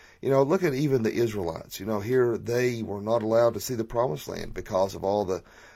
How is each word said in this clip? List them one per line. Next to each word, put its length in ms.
You 80
know, 140
look 180
at 100
even 300
the 100
Israelites. 640
You 80
know, 140
here 380
they 440
were 200
not 200
allowed 320
to 60
see 140
the 100
promised 440
land 260
because 400
of 100
all 200
the, 180